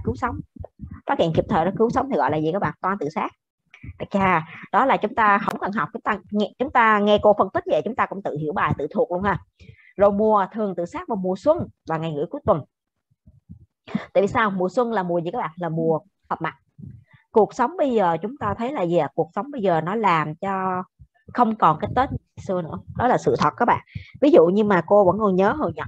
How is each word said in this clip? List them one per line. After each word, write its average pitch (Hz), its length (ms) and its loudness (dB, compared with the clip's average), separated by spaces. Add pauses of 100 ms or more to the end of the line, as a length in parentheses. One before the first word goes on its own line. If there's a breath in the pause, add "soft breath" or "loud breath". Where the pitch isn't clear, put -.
cứu 226 100 -4
sống. 254 260 -4 (640 loud breath)
Phát - 120 -2
hiện 165 140 2
kịp 180 160 0
thời 170 160 2
ra 185 140 -2
cứu 226 120 2
sống 240 200 -2
thì 226 60 -2
gọi 139 140 0
là 156 60 -2
gì 156 160 -2
các 190 60 -2
bạn? 165 240 -4
Toan 196 160 -2
tự 147 100 -6
sát. 226 240 -6 (640 loud breath)
Được - 120 -10
chưa? 190 300 2 (320 loud breath)
Đó 208 140 4
là 233 100 2
chúng - 180 -4
ta 208 240 4
không - 200 -4
cần 196 140 -6
học, 202 200 -4
chúng 220 100 -12
ta - 160 -2 (120)
nghe, 208 280 -2
chúng 269 120 -4
ta 220 280 4
nghe 208 240 4
cô 208 160 8
phân 196 160 2
tích 339 120 -2
vậy, 170 180 0
chúng 208 100 -6
ta 202 120 -2
cũng - 160 -10
tự 127 140 -6
hiểu 151 160 -4
bài, 185 260 0
tự 139 120 -4
thuộc - 220 -2
luôn 180 100 -4
ha. 196 180 0 (560 soft breath)
Rồi 202 160 6
mùa 208 400 2
thường 208 220 -4
tự 175 120 -4
sát 294 220 -12
vào 233 80 -4
mùa 185 200 -2
xuân 311 320 0 (200)
và 160 80 -2
ngày 160 160 -6
nghỉ 143 180 -4
cuối 294 140 -8
tuần. 165 200 2 (1500 loud breath)
Tại 185 100 4
vì 196 40 2
sao? 220 240 0
Mùa 185 180 -2
xuân 233 240 -2
là 202 100 -2
mùa 175 160 -2
gì 170 120 -6
các 175 80 -6
bạn? 175 180 -6
Là 175 120 -6
mùa 160 320 -2 (300)
họp 165 120 -6
mặt. 160 120 -8 (760 loud breath)
Cuộc 208 240 2
sống 247 240 -2
bây 285 140 0
giờ 180 300 2
chúng 233 140 -8
ta 208 220 -4
thấy 233 140 -6
là 269 100 -4
gì 175 140 0
ạ? 147 180 2
Cuộc - 200 -2
sống 208 160 -6
bây 277 120 -8
giờ 175 180 2
nó 170 140 -4
làm 165 400 0
cho 190 480 -4 (500)
không 226 240 0
còn 165 240 2
cái - 160 -6
Tết 262 120 0 (280)
xưa 180 260 -6
nữa. 170 160 -10 (180)
Đó 135 120 0
là 214 100 2
sự 123 200 0
thật 151 180 2
các - 80 0
bạn. - 160 2 (400 loud breath)
Ví 285 100 6
dụ 190 160 10
như 196 180 2
mà 196 220 2
cô 208 180 6
vẫn 180 140 4
còn 202 180 2
nhớ 196 160 4
hồi 208 240 -4
nhỏ 151 120 -8